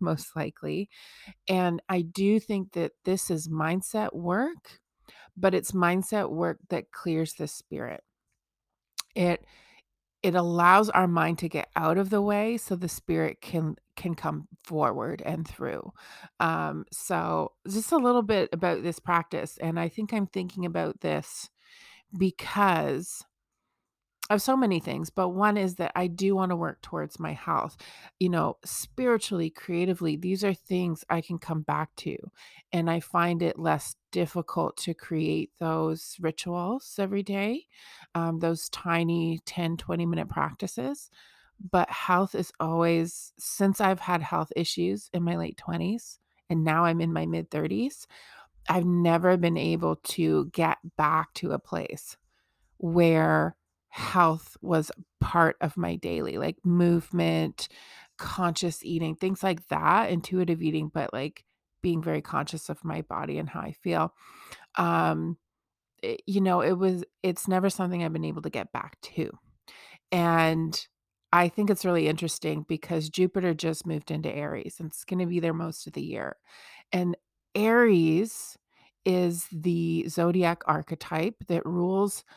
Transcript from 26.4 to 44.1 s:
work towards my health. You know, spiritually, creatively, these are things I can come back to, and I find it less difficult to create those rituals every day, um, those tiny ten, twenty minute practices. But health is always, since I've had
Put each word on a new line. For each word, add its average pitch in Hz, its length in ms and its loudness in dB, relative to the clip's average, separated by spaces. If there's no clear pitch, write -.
work 165 260 -6
towards 156 360 -8
my 160 140 -6
health. - 440 -4
You 180 100 2
know, 170 360 0
spiritually, 214 840 -2
creatively, 175 680 -2
these 185 280 -2
are 196 80 2
things 180 560 -2
I 165 140 0
can 170 160 -8
come 160 240 -4
back 147 340 -4
to, - 200 -8
and 170 200 0
I 170 100 0
find 170 420 0
it - 160 0
less 156 380 0
difficult 170 680 -2
to 170 140 -4
create 160 640 -2
those 160 640 -2
rituals 175 800 -4
every 196 240 -2
day, 202 440 -2
um, 165 260 -2
those 165 280 0
tiny 170 800 0
ten, 165 320 -4
twenty 170 260 -2
minute 165 240 -2
practices. 190 800 -6
But 180 200 2
health 185 440 2
is - 260 -4
always, 165 800 2
since - 420 2
I've 190 200 4
had 175 220 0